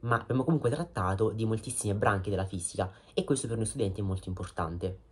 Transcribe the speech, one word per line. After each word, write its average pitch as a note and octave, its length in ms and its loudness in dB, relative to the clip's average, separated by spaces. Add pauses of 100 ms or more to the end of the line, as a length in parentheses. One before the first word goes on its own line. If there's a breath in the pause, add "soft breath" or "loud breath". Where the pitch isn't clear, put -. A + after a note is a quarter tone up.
ma A2+ 180 2
abbiamo C3 260 2
comunque C#3+ 260 4
trattato G#2+ 600 0
di A2 140 -2
moltissime A2 500 0
branche G2+ 360 2
della F#2+ 160 0
fisica F#2 440 -4 (220 loud breath)
e F#3+ 120 0
questo C3+ 240 2
per A2 100 -2
noi A2 80 0
studenti G#2+ 340 -2
è G#2 40 0
molto F#2+ 260 -2
importante. F2+ 680 -4 (120)